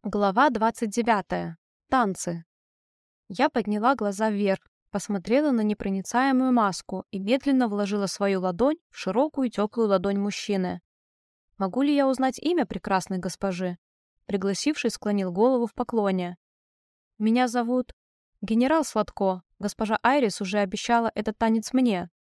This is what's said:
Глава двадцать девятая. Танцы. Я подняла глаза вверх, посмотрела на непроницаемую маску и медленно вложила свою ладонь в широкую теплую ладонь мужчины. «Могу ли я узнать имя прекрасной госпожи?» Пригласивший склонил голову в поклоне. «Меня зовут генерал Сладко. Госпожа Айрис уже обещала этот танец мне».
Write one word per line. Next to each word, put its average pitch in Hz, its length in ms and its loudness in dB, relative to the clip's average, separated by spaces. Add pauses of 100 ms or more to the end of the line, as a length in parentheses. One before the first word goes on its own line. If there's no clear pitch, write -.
Глава 208 440 2
двадцать 220 400 0
девятая. 185 640 -2 (320)
Танцы. 185 560 0 (840)
Я 254 220 0
подняла 214 460 0
глаза 208 340 -2
вверх, 202 300 0 (320)
посмотрела 214 580 0
на 233 120 2
непроницаемую 240 920 0
маску 196 560 -2
и 202 80 -10
медленно 254 500 2
вложила 202 380 -2
свою 196 360 -2
ладонь 220 360 0 (140)
в - 80 -20
широкую 262 500 0
теплую 214 400 -2
ладонь 196 300 2
мужчины. 190 640 -4 (760)
«Могу 190 240 -2
ли 285 140 2
я 277 120 4
узнать 262 300 0
имя 330 300 0
прекрасной 190 500 -4
госпожи?» 180 600 -6 (480)
Пригласивший 202 640 -2
склонил 196 400 -2
голову 233 340 2
в - 80 -10
поклоне. 190 640 -2 (800)
«Меня 233 300 4
зовут 240 440 -2 (500)
генерал 254 420 2
Сладко. 190 580 -2 (160)
Госпожа 208 460 -2
Айрис 247 360 2
уже 202 200 -2
обещала 220 560 0
этот 214 240 -4
танец 226 340 0
мне». 208 480 0